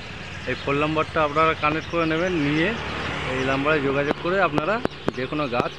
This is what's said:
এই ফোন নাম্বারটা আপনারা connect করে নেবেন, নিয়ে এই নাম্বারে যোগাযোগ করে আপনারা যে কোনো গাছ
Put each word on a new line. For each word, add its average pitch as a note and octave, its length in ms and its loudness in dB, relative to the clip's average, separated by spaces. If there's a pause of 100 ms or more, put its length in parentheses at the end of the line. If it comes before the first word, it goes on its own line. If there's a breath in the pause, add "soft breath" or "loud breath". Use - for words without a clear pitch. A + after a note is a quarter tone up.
(460)
এই B2+ 80 -2
ফোন C#3 220 -2
নাম্বারটা D#3 460 0
আপনারা D#3 320 4
connect D3+ 360 0
করে E3 160 2
নেবেন, E3 260 2
নিয়ে D#3 360 2 (640)
এই C3 140 0
নাম্বারে C#3 340 2
যোগাযোগ C#3 420 2
করে F#3 200 2
আপনারা D#3+ 380 2 (360)
যে B2+ 100 -2
কোনো D3 220 -2
গাছ B2 300 0